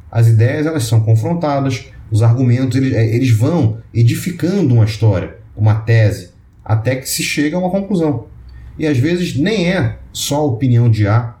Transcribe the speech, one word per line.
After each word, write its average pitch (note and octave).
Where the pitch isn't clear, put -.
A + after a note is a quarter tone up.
As A#2
ideias, B2
elas D#3+
são A2+
confrontadas, C#3
os G#2+
argumentos, B2
eles, C3+
é, A2+
eles B2+
vão C3
edificando D#3+
uma A2
história, G2+
uma G#2+
tese, A2
até A2
que C3
se -
chega D3+
a -
uma F3+
conclusão. F3+
E D#3
às D3
vezes D#3+
nem F3+
é C#3
só -
a D3+
opinião A#2+
de G#2+
A A#2